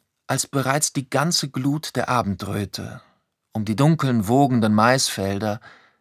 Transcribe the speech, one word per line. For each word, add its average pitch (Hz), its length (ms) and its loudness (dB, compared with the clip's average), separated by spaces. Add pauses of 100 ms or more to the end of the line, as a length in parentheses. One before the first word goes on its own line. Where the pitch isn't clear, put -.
(260)
als 135 200 -4
bereits 139 480 -2
die 135 160 -6
ganze 151 400 0
Glut 139 460 -4
der 123 120 -2
Abendröte 101 920 -4 (500)
um 110 120 -4
die 107 120 -2
dunkeln, 135 500 2
wogenden 120 480 2
Maisfelder 107 840 0 (400)